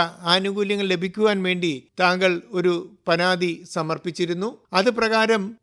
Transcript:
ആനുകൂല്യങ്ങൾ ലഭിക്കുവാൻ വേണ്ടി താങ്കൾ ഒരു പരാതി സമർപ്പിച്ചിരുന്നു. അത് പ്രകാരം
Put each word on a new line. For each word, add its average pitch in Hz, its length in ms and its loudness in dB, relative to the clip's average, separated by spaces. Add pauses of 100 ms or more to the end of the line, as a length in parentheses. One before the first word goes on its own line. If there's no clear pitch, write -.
(260)
ആനുകൂല്യങ്ങൾ 196 640 0
ലഭിക്കുവാൻ 190 560 0
വേണ്ടി 180 280 -2 (260)
താങ്കൾ 185 340 2 (200)
ഒരു 180 220 2 (300)
പരാതി 175 480 0 (180)
സമർപ്പിച്ചിരുന്നു. 175 800 -4 (240)
അത് 196 160 4
പ്രകാരം 220 540 0 (200)